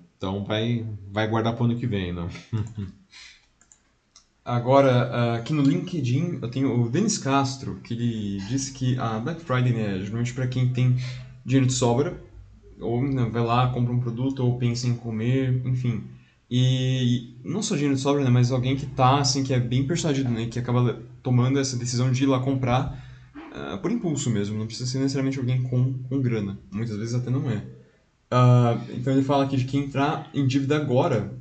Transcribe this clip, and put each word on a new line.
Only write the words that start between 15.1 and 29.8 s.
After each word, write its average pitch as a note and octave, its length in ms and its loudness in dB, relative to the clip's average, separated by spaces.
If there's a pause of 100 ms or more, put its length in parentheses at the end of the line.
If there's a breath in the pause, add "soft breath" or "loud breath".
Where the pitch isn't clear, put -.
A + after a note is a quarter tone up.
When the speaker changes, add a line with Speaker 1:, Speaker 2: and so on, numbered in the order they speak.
Speaker 2:
enfim. B2 380 -2 (460 loud breath)
E B2+ 840 0 (100)
não F3+ 160 -4
só - 140 -2
dinheiro C#3+ 200 2
de B2+ 60 -2
sobra, C#3+ 220 0
né, B2 80 4
mas B2 200 4
alguém C3 240 0
que C3+ 120 -6
tá, C3 320 4
assim, C3+ 240 0
que C3 100 0
é B2 60 2
bem B2 260 0
persuadido, C#3 460 0
né, A#2 160 -2
que A#2 100 -6
acaba A#2+ 420 0 (220)
tomando B2+ 380 4
essa B2+ 180 -2
decisão A#2+ 340 0
de B2+ 120 2
ir C#3 40 4
lá C3 120 4
comprar, B2+ 600 0 (540 loud breath)
ah, C#2+ 260 -8
por B2 120 -2
impulso C3 400 -2
mesmo, G#2 260 -2
não G#2+ 80 -4
precisa B2 240 -8
ser C3 80 -4
necessariamente C3+ 400 0
alguém B2+ 240 0
com, B2+ 320 0 (160)
com C#3 100 0
grana, G#2+ 380 -2 (140)
muitas G#2+ 260 -6
vezes A#2 160 -6
até B2 160 -2
não C#3+ 200 0
é. G2+ 140 -2 (680 loud breath)
Ah, B2 440 6 (140)
então C3 240 -2
ele C3+ 100 4
fala C#3 200 2
aqui C3+ 120 -2
de B2 100 2
que - 120 -2
entrar C#3+ 560 -2